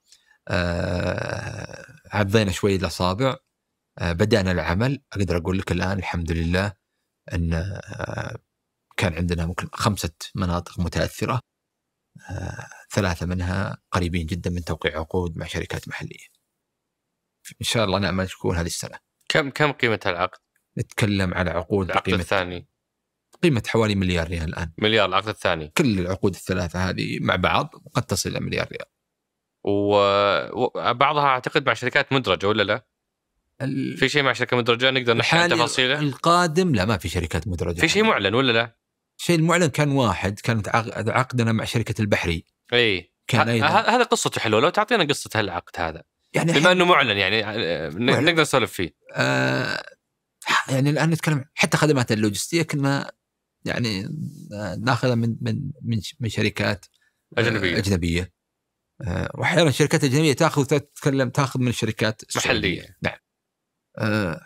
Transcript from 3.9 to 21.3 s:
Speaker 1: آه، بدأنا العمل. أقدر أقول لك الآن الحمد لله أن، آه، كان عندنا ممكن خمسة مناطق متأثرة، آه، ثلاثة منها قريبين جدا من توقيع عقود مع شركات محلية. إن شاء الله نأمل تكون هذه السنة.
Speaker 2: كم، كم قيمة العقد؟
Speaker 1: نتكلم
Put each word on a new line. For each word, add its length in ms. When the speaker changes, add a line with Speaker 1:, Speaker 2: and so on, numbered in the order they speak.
Speaker 1:
آه، 140
بدأنا 400
العمل. 520
أقدر 240
أقول 200
لك 140
الآن 260
الحمد 340
لله 500
أن، 200
آه، 840
كان 160
عندنا 320
ممكن 280
خمسة 400
مناطق 440
متأثرة، 640
آه، 380
ثلاثة 340
منها 520
قريبين 340
جدا 240
من 140
توقيع 360
عقود 380
مع 80
شركات 420
محلية. 540
إن 140
شاء 200
الله 140
نأمل 300
تكون 260
هذه 100
السنة. 320
Speaker 2:
كم، 200
كم 220
قيمة 340
العقد؟ 340
Speaker 1:
نتكلم 560